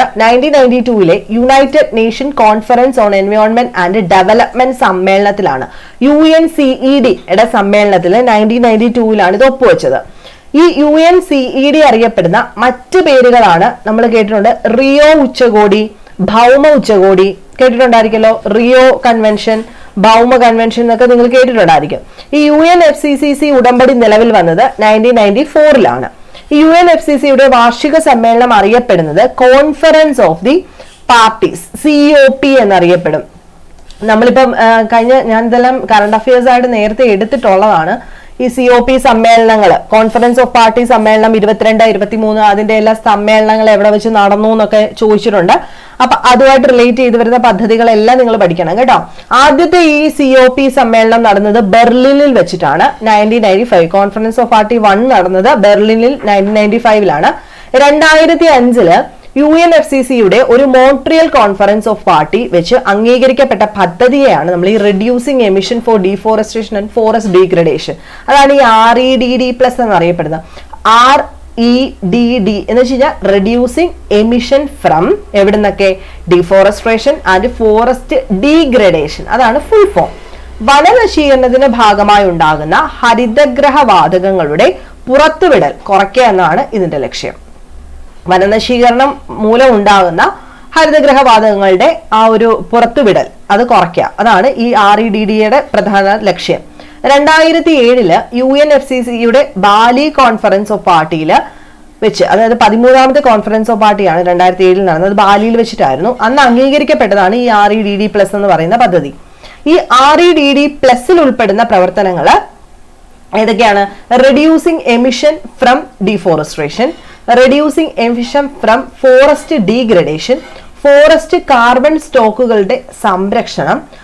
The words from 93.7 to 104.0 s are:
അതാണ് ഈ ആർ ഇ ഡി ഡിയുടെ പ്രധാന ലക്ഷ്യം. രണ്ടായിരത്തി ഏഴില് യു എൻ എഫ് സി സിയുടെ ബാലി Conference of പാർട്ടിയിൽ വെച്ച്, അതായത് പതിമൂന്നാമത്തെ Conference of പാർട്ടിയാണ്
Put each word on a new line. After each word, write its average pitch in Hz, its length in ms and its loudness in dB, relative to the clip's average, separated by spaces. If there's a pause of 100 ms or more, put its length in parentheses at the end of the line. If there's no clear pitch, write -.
അതാണ് 208 280 0
ഈ 240 260 -2
ആർ 208 260 2
ഇ 226 100 -2
ഡി 214 160 -2
ഡിയുടെ 214 380 0 (100)
പ്രധാന 196 420 0
ലക്ഷ്യം. 190 440 -4 (460)
രണ്ടായിരത്തി 320 640 2
ഏഴില് 240 640 0
യു 254 100 -2
എൻ 294 280 2
എഫ് 269 160 -2
സി 254 120 -4
സിയുടെ 233 560 -4
ബാലി 240 640 0
Conference 208 480 -2
of 214 60 -4
പാർട്ടിയിൽ 165 640 -2 (640)
വെച്ച്, 196 200 -2
അതായത് 226 380 0
പതിമൂന്നാമത്തെ 254 580 2
Conference 220 480 -2
of 233 60 -2
പാർട്ടിയാണ് 202 500 0